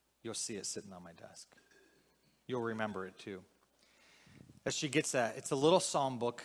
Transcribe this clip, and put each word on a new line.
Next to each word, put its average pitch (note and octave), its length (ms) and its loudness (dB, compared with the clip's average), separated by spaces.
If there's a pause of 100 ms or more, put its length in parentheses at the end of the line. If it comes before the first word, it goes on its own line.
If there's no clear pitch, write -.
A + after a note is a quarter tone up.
(240)
You'll A2+ 100 -6
see - 220 -4
it F#2 100 -6
sitting G2+ 260 -8
on F2 120 -14
my E2+ 80 -16
desk. - 360 -18 (1000)
You'll B2 160 0
remember G#2+ 420 0
it F#2 140 -12
too. F#2+ 220 -8 (1200)
As A#2 80 0
she D#3 140 -2
gets D3 240 2
that, A#2 260 2
it's - 140 -8
a D3 40 4
little D#3 220 8
songbook C3 680 0